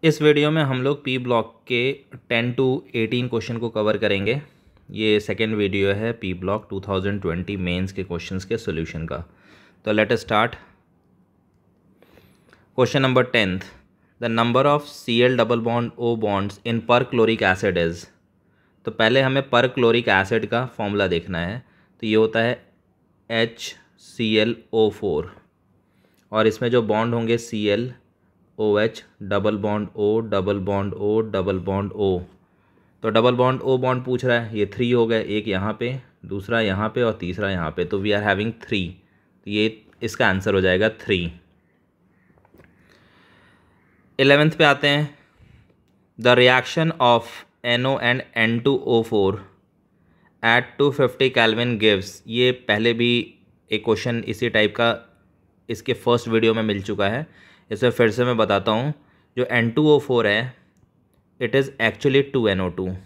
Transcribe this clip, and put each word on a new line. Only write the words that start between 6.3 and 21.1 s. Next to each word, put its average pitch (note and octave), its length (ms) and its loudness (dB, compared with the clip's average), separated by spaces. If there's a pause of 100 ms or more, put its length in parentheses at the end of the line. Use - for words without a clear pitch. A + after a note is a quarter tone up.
ब्लॉक F#2+ 360 -6
टू F#2+ 100 -8
थाउजेंड G2 420 -4
ट्वेंटी F2+ 360 -4
मेंस F#2 340 -4
के F#2+ 120 -8
क्वेश्चंस F#2 400 -10
के A2+ 140 -6
सॉल्यूशन D#2+ 480 -8
का। D2+ 120 -8 (680)
तो G#2+ 100 -2
let G#2+ 180 2
us A2 120 -2
start। A2+ 300 0 (2250)
Question C3 280 2
number B2+ 220 4
tenth, F#2+ 380 0 (540)
the A#2 120 -4
number A#2+ 360 2
of D3 200 0
C - 360 -2
L B2+ 120 2
double A#2 300 0
bond A#2 320 -2
O A#2 200 -2
bonds G2+ 460 -2
in A#2 220 -2
perchloric A2+ 600 2
acid F#2 380 2
is। E2+ 220 -4 (800)
तो - 60 -6
पहले A#2+ 300 2
हमें C3+ 280 0
परक्लोरिक A#2+ 600 2
एसिड G2+ 360 2
का A#2 220 -2
फॉर्मूला G2+ 400 -2
देखना F2 320 -4